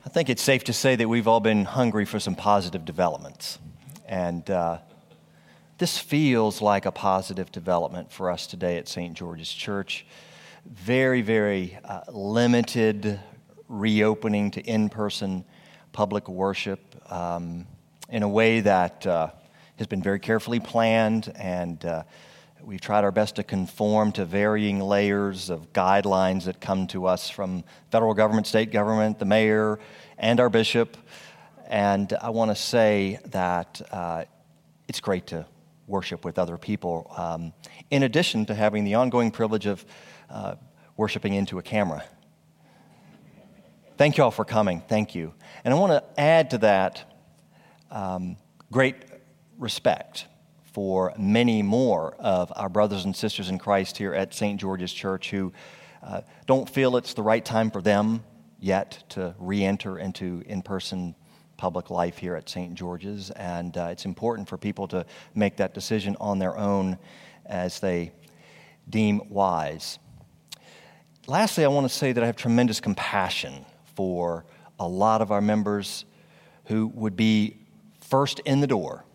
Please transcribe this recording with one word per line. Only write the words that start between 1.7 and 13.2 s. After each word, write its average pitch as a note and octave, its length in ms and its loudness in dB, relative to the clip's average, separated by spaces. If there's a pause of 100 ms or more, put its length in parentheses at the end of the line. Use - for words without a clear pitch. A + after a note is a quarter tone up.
for G#2 160 -6
some F#2 120 -4
positive F2+ 520 0
developments. E2 760 -4 (480)
And, F2 420 -4
uh, E2+ 280 -2 (1000)
this E3+ 200 -2
feels B2 640 2
like G2+ 240 2
a F#2 60 -2
positive F#2+ 600 -2
development F2 580 -2
for F#2 220 -4
us - 160 -8
today F2 300 -4
at - 100 -8
Saint F2 280 -10
George's E2+ 360 -12
Church. - 540 -8 (600)
Very, B2 560 2
very, G2+ 600 0
uh, G2 240 -12
limited A2 1120 2 (480)